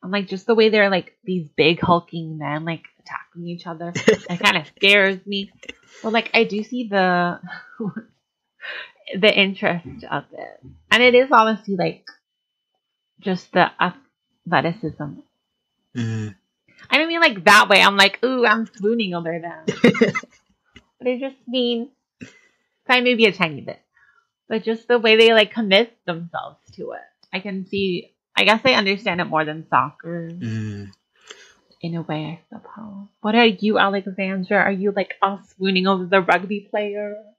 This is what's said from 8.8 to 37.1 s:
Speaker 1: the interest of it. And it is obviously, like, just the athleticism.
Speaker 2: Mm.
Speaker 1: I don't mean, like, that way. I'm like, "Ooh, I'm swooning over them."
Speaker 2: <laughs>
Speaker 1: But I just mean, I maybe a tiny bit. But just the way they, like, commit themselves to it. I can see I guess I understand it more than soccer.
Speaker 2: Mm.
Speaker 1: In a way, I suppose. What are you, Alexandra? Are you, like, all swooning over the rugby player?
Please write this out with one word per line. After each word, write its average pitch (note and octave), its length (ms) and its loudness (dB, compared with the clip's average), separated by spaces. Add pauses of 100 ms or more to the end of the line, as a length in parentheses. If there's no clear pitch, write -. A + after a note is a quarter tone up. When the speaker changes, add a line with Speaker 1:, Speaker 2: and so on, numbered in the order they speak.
Speaker 1:
the G3+ 200 4
interest F#3+ 720 -2
of D3 220 -6
it. - 280 -18 (300)
And A3 120 4
it B3 120 6
is C4 160 6
obviously, A3 460 2
like, E3+ 280 -4 (1160)
just F#3 320 -6
the F3 180 2 (100)
athleticism. E3 1400 -6 (760)
Speaker 2:
Mm. A2 380 -6 (560)
Speaker 1:
I C4+ 80 2
don't D#4+ 100 0
mean, E4+ 120 -2
like, A3+ 240 0
that G#3 240 8
way. F#3+ 140 6
I'm G3 140 4
like, G3 280 4
"Ooh, B3+ 200 0
I'm A3+ 220 2
swooning G#3 480 -2
over E3+ 260 -6
them." E3 260 -14
Speaker 2:
<laughs> - 460 2 (840)
Speaker 1:
But B3 100 -6
I B3 120 -2
just C4+ 160 -8 (100)
mean, A#3+ 440 -4 (1000)
I B3+ 140 4
maybe A#3+ 240 4
a G3 60 4
tiny D#3+ 280 -4
bit. - 200 -14 (680)
But A3 160 -4
just A3+ 240 -6
the A#3+ 100 4
way A3 180 4
they, A3+ 180 8
like, G#3+ 180 4
commit A3 440 2 (100)
themselves E3+ 520 -8 (180)
to - 160 -12
it. - 80 -14 (320)
I F#3 80 -6
can F#3+ 260 -10
see F#3+ 460 -4 (240)
I G3+ 80 2
guess G#3+ 200 4
I B3+ 100 4
understand G3 460 -2
it E3+ 40 0
more D#3 200 -2
than D#3 240 -10
soccer. E3 640 -2
Speaker 2:
Mm. G#2+ 600 -10 (880)
Speaker 1:
In E3+ 120 -8
a E3+ 80 -6
way, D#3 380 -8 (120)
I - 40 -20
suppose. G3+ 500 -18 (140)
What G#3+ 140 -2
are A#3+ 120 6
you, G#3 320 0
Alexandra? G3 800 -2
Are G3 140 2
you, G3 200 -2
like, G3 300 -6
all G3 180 -2 (160)
swooning F#3 300 0
over F#3+ 200 0
the F#3+ 140 4
rugby F#3 500 -2
player? G#3 460 -6 (220)